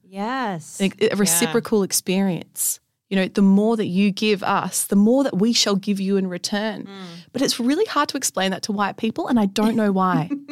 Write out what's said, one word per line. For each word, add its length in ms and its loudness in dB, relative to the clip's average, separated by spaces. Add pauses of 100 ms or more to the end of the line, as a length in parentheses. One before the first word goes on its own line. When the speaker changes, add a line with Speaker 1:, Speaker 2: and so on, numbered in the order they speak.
Speaker 1:
Yes. 800 -8
Speaker 2:
a, 60 2
a 40 2 (100)
Speaker 1:
Yeah. 160 2
Speaker 2:
reciprocal 640 2
experience. 1000 -2 (300)
You 100 -2
know, 80 0
the 140 2
more 340 6
that 100 0
you 240 2
give 320 0
us, 440 -2
the 100 0
more 280 4
that 120 -2
we 160 2
shall 240 2
give 240 -2
you 160 0
in 100 0
return. 580 -6
Speaker 1:
Mm. 200 -18 (280)
Speaker 2:
But 100 -4
it's 180 -2
really 240 2
hard 240 -2
to 80 -8
explain 340 -2
that 120 -6
to 100 -6
white 240 -2
people, 320 -4
and 100 4
I 80 4
don't 300 0
know 160 2
why. 420 2
Speaker 1:
<laughs> 60 -10 (120)